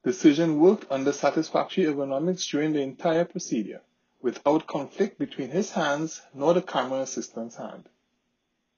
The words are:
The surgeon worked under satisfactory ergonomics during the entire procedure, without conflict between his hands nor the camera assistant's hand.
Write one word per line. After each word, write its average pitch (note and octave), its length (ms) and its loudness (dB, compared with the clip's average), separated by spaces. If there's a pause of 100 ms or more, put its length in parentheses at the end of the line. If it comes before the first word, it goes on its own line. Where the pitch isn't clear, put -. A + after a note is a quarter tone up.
The B2+ 100 0
surgeon D#3 460 4
worked F#3+ 320 4
under C3+ 200 0
satisfactory D#3 720 0
ergonomics C#3+ 680 -2
during D3+ 240 0
the D3 80 0
entire D#3+ 420 0
procedure, B2+ 580 -6 (380)
without C#3+ 460 0
conflict - 540 -4
between C3+ 320 -6
his F#3+ 220 0
hands D#3 500 -2 (100)
nor D3 220 4
the F#3 80 2
camera C3 380 -2
assistant's A#2 560 -8
hand. - 300 -14 (920)